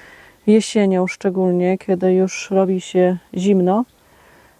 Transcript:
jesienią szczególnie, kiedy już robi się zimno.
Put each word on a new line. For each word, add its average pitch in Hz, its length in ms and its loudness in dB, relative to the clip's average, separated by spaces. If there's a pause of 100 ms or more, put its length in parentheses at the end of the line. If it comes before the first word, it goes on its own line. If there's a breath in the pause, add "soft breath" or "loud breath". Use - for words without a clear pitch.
(480 loud breath)
jesienią 196 600 2
szczególnie, 185 720 -2
kiedy 185 360 -2
już 185 380 -2
robi 190 300 0
się 180 360 0 (160)
zimno. 190 520 0 (760 soft breath)